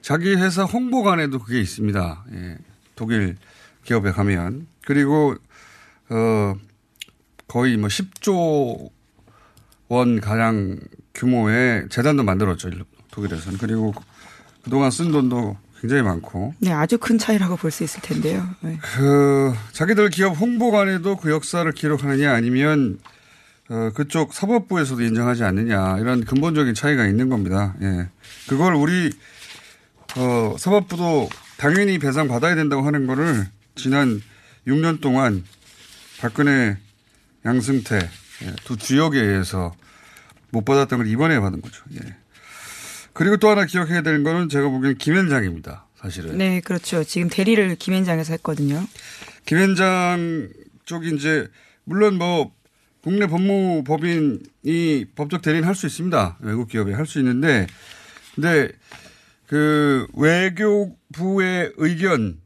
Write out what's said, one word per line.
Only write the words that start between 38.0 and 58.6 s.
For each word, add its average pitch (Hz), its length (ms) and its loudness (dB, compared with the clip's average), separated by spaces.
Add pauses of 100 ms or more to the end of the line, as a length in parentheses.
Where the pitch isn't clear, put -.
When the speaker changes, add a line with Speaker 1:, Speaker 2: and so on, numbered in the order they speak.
Speaker 1:
예, 92 120 -10 (100)
두 120 120 -8
주역에 143 420 2
의해서 92 560 -2 (760)
못 113 120 -2
받았던 139 360 2
걸 113 80 0
이번에 139 320 2
받은 95 200 -2
거죠. - 240 -18 (120)
예. 120 40 -12 (1120)
그리고 196 260 4
또 214 120 6
하나 202 160 4
기억해야 175 360 0
되는 151 220 2
거는 165 240 0
제가 143 220 2
보기엔 131 280 0
김현장입니다, 123 880 0 (120)
사실은. 87 380 -8
Speaker 2:
네, 185 240 0
그렇죠. 175 420 -4
지금 175 260 -2
대리를 190 460 2
김현장에서 175 580 -2
했거든요. 151 540 -2 (580)
Speaker 1:
김현장 180 1040 2 (360)
쪽이 165 300 -4
이제 147 340 0 (340)
물론 196 340 2
뭐 170 380 0 (460)
국내 196 240 0
법무법인이 160 1800 0 (100)
법적 151 260 -4
대리는 160 260 2
할 196 60 2
수 190 140 -4
있습니다. 143 540 -2
외국 113 260 -4
기업에 101 260 -2
할 151 140 -4
수 - 120 -8
있는데, 127 460 2 (680)
근데 151 340 2 (800)